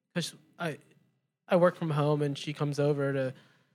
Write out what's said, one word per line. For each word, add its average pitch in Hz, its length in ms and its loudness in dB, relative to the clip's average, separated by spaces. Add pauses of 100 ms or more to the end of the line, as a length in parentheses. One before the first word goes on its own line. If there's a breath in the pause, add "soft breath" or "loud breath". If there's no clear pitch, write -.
(160)
'cause 170 180 -4 (260)
I, 160 180 -6 (680)
I - 100 4
work 175 200 4
from 165 140 -2
home, 147 320 2
and 139 140 -2
she - 160 -8
comes 147 260 -4
over 143 340 0
to, 135 120 -2 (500 soft breath)